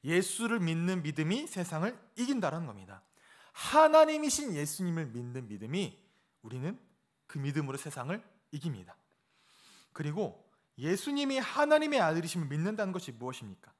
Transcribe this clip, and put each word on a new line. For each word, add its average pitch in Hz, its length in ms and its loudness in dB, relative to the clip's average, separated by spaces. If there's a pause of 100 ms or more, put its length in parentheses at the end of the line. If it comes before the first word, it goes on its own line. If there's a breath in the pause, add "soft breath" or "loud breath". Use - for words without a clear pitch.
예수를 196 560 2
믿는 170 440 0
믿음이 160 440 -2
세상을 180 500 -4 (200)
이긴다라는 185 500 -2
겁니다. 98 340 -14 (520 loud breath)
하나님이신 302 1000 6
예수님을 160 540 -2
믿는 120 400 -8
믿음이 110 520 -6 (420 soft breath)
우리는 131 380 -8 (460)
그 - 140 -12
믿음으로 139 380 -2
세상을 147 460 -6 (280)
이깁니다. 131 440 -8 (1000 soft breath)
그리고 151 540 -4 (300 soft breath)
예수님이 269 600 0
하나님의 294 640 4
아들이심을 165 460 0
믿는다는 190 460 -2
것이 175 180 -8
무엇입니까? 117 680 -10